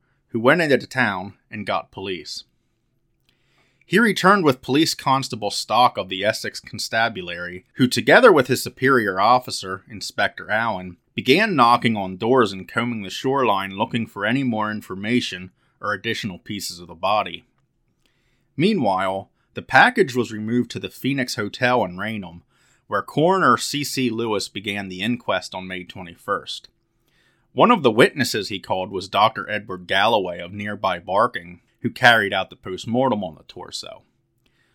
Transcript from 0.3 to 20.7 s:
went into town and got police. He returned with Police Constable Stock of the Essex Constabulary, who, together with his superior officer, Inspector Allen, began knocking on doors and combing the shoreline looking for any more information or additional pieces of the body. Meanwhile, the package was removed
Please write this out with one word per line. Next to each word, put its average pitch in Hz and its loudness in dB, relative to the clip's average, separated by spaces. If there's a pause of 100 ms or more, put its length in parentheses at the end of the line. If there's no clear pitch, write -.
went 147 4
into 131 2
town 101 -4 (160)
and 107 -10
got 98 -4
police. 95 -10 (1400)
He 185 2
returned 196 4
with - 4
Police 151 2
Constable 127 -2
Stock 107 2
of 95 -4
the 95 -4
Essex 110 -2
Constabulary, 90 -6
who, 131 2
together 180 8
with 139 6
his 127 -2
superior 117 0
officer, 101 2
Inspector 101 -4
Allen, 101 -4 (180)
began 175 2
knocking 117 4
on 95 -6
doors 113 2
and 95 -12
combing 120 -6
the 92 -10
shoreline 104 -2
looking 113 -4
for 101 -8
any 123 0
more 107 -2
information 101 -6 (320)
or 101 -4
additional 104 -6
pieces 90 -12
of 87 -18
the 85 -16
body. 92 -2 (1120)
Meanwhile, 98 0 (240)
the - -14
package 165 4
was 113 -2
removed 113 -2